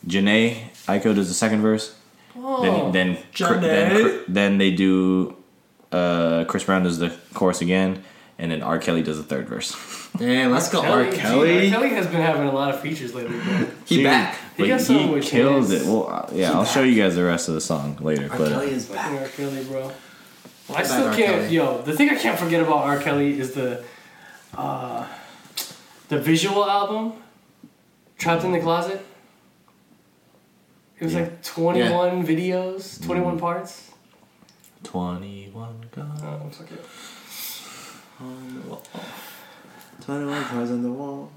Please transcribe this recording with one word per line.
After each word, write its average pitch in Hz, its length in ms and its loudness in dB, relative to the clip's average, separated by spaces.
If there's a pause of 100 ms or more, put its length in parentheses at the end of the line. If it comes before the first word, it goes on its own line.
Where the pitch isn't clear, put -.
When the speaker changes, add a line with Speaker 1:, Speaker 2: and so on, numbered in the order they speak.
Speaker 1:
Jhené 107 640 2 (180)
Aiko 101 260 2
does 98 140 2
the 87 60 -4
second 107 260 2
verse. 110 340 0 (440)
Speaker 2:
Oh. 262 240 -2
Speaker 1:
Then, - 300 2
then, 92 240 2 (180)
Cr-, - 260 0
then, 160 320 2
Speaker 3:
Jhené. 220 320 2
Speaker 1:
Cr-, 92 80 -6
then 101 260 4
they 98 120 6
do. 92 680 2 (560)
Uh, 85 560 2
Chris - 160 -4
Brown 95 200 2
does 87 140 0
the 85 140 -2 (220)
chorus 92 260 2
again, 92 420 0 (360)
and 82 120 -4
then 80 120 -4
R. 82 160 0
Kelly 82 240 0
does 78 160 -4
the 76 40 -10
third 69 260 -6
verse. - 280 -8 (340)
<laughs> - 80 -8
Speaker 3:
Damn, 254 340 2
let's - 180 2
go, 175 120 2
Speaker 2:
R. 127 220 4
Speaker 3:
R. 127 80 0
Speaker 2:
Kelly. - 60 -2
Speaker 3:
Kelly. 147 420 4
Speaker 2:
Gee, 196 60 6
R. 196 60 6 (100)
Kelly 277 80 2
has 202 160 0
been 165 160 0
having 143 260 2
a 135 40 0
lot 139 220 0
of - 60 -6
features 143 340 -8
lately, 120 240 -6
bro. 185 280 0 (180)
Speaker 3:
He - 120 2
Speaker 1:
Dude, 139 80 4
Speaker 3:
back. 107 300 2 (220)
Speaker 2:
He 101 60 0
Speaker 1:
but 101 60 4
Speaker 2:
got 262 120 2
some - 160 4
Speaker 1:
he 156 140 4
Speaker 2:
with 139 140 0
Speaker 1:
kills 131 440 4
Speaker 2:
his 85 140 2
Speaker 1:
it. 71 40 0
Well, 104 240 2
uh, - 220 -4
yeah, 87 160 2
Speaker 3:
He 78 60 2
Speaker 1:
I'll 95 100 4
Speaker 3:
back. - 80 0
Speaker 1:
show 139 100 4
you 123 180 6
guys 92 160 4
the 90 80 4
rest 85 240 2
of 80 60 0
the 78 60 -2
song 73 400 -4
later. 76 320 -2
Speaker 3:
R. - 60 -6
Speaker 1:
But, 78 100 2
Speaker 3:
Kelly 135 200 0
Speaker 1:
uh, - 20 -2
Speaker 3:
is 123 160 -4
back. 131 340 -6
Speaker 2:
R. 131 80 -8
Kelly, 139 360 -6
bro. 131 280 -8 (760)
I - 40 -10
Speaker 3:
Back 160 140 -2
Speaker 2:
still 262 220 2
Speaker 3:
R. 220 60 0
Speaker 2:
can't. 196 280 4
Speaker 3:
Kelly. 165 120 0
Speaker 2:
Yo, 131 280 2
the 147 100 -4
thing 294 180 4
I 285 60 2
can't - 220 0
forget 165 220 0
about 165 180 4
R. 143 200 0
Kelly 143 400 0
is 127 140 -4
the, 127 320 -4 (720)
uh, - 500 -8 (1000)
the 147 100 0
visual 196 500 2
album, 208 440 0 (1080)
Trapped 170 240 0
in 180 80 -2
the 175 80 0
Closet. 175 460 -2 (1900)
It 165 60 -8
was 165 100 -2
Speaker 1:
Yeah. 175 60 0
Speaker 2:
like - 240 -6
twenty-one 175 720 2
Speaker 3:
Yeah. 175 60 -2
Speaker 2:
videos, 180 800 -2
twenty-one 175 320 -2
Speaker 1:
Mm. 160 40 -6
Speaker 2:
parts. 175 520 -6 (880)
Speaker 1:
Twenty-one 98 1120 -10
guns. 147 300 -10
Speaker 2:
Oh, 147 260 -12
fuck - 220 -20
it. - 120 -16 (1400)
Speaker 3:
On 127 420 -14
the - 60 -14
wall. - 140 -14 (1200)
Twenty-one 143 400 -6
cards 120 260 -4
on 123 120 -4
the 123 80 -4
wall. 139 460 -10